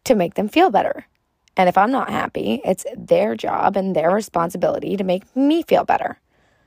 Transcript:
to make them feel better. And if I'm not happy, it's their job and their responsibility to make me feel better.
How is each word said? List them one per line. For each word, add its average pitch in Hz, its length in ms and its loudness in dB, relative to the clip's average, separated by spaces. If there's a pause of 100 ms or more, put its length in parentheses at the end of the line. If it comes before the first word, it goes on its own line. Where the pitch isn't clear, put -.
to 262 100 4
make 175 220 -2
them 208 140 -4
feel 349 200 4
better. - 380 -2 (480)
And 180 140 4
if 180 80 2
I'm 208 140 4
not - 180 -2
happy, - 560 -4
it's - 200 -2 (120)
their 185 380 2
job - 420 -2
and 190 180 -2
their 160 160 2
responsibility 180 840 -2
to 196 60 -2
make 185 320 -4
me 294 280 2
feel - 200 2
better. - 360 -2 (480)